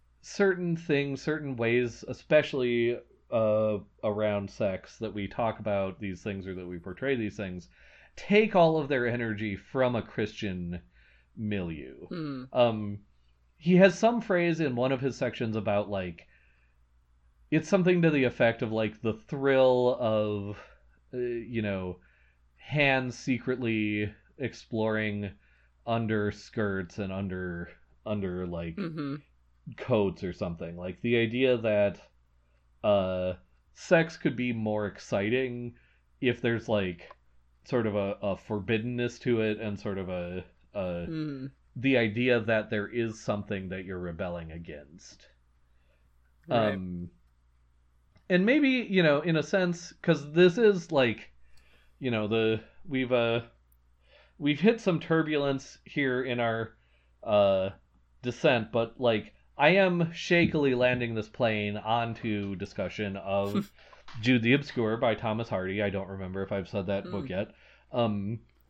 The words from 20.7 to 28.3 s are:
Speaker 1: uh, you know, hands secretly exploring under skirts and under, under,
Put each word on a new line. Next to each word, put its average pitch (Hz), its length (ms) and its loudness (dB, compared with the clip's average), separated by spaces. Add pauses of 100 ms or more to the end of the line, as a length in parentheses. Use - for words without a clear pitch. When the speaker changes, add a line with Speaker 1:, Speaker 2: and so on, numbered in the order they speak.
Speaker 1:
uh, 127 40 -6
you 120 440 -4
know, 95 360 -4 (580)
hands 131 600 0
secretly 113 960 -2 (260)
exploring 110 920 -4 (560)
under 110 460 0
skirts 98 680 -4
and 98 140 -4
under, 92 580 -6 (340)
under, 110 420 -4